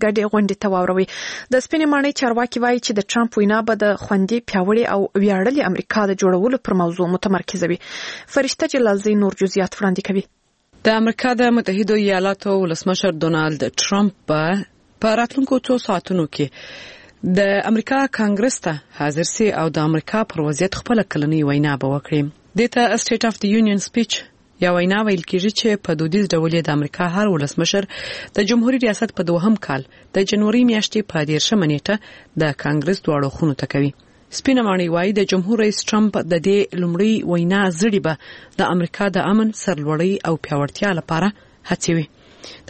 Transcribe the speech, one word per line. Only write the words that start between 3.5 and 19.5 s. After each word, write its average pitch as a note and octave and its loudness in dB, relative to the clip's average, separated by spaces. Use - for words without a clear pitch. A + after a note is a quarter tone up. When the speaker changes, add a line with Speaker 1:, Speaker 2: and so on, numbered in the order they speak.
Speaker 1:
به A3 0
د G#3 2
خوندي، G3 0
پیاوړې G3+ 0
او G3 0
ویاړلې G3+ 2
امریکا G3 -2
د G3 0
جوړولو F#3+ 2
پر - -4
موضوع F3 0
متمرکزه F3+ -2
وي. F3 -2
فرشته C#4 -2
جلالزی G#3+ 2
نور G3+ 2
جزئیات F#3 0
وړاندې F#3 0
کوي. G3 -2
Speaker 2:
د A3 4
امریکا A3+ 2
د A#3 0
متحدو A3 2
ایالاتو G3 0
ولسمشر F#3 0
ډونالډ D#3 0
ټرمپ G3+ 0
به D#3+ 0
په A3 2
راتلونکو C4 0
څو B3+ 0
ساعتونو F3+ -2
کې D3 -4
د F#3 2
امریکا A3+ 0
کانګرس G#3+ 0
ته D#3 -4
حاضر D3 0
سي G#3 0